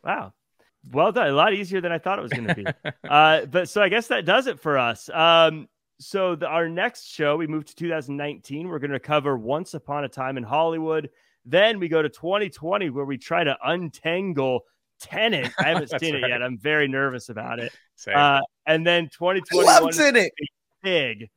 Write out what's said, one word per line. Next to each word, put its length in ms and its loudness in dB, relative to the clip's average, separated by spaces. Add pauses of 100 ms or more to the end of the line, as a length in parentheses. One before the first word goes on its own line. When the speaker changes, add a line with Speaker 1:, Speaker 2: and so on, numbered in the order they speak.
Speaker 1:
Wow. 300 -6 (580)
Well 220 2
done. 160 0
A 40 0
lot 220 4
easier 260 -4
than 120 -4
I 60 -4
thought 200 -4
it 40 -8
was 100 -8
gonna 220 -4
be. 100 -8 (200)
Speaker 2:
<laughs> 240 -12
Speaker 1:
Uh, 380 6
but 220 -2
so 140 0
I 60 4
guess 200 -2
that 160 -2
does 220 2
it 140 -6
for 180 0
us. 320 -2
Um, 580 4 (300)
so 380 -4
the, 100 -6
our 220 -2
next 400 -6
show, 280 -2
we 100 -4
move 200 -6
to 80 -20
two 160 -8
thousand 260 -6
nineteen. 520 -10
We're 100 -8
gonna 220 -6
cover 360 0
Once 380 -6
Upon 300 -8
a 40 -8
Time 300 -8
in 40 -8
Hollywood. 680 -2 (340)
Then 360 4
we 80 -4
go 140 2
to 60 0
twenty 420 -4
twenty, 400 -4
where 140 -6
we 140 -6
try 260 -2
to 200 0
untangle 1000 -2 (380)
Tenet. 580 -2
I 100 0
haven't 220 -2
Speaker 2:
<laughs> 0 -
That's 120 -6
Speaker 1:
seen 120 -2
it 80 -4
Speaker 2:
right. 80 -2
Speaker 1:
yet. 120 -4
I'm 160 -6
very 300 0
nervous 420 -4
about 280 -10
it. 140 -10 (240)
Speaker 2:
Same. 200 -4
Speaker 1:
Uh, 240 4 (260)
and 200 0
then 180 2
Speaker 3:
I 20 -10
love 60 -20
Speaker 1:
twenty 300 -2
twenty-one 480 6
is 60 -4
Speaker 3:
Tenet. 360 4 (500)
Speaker 1:
big. 540 -2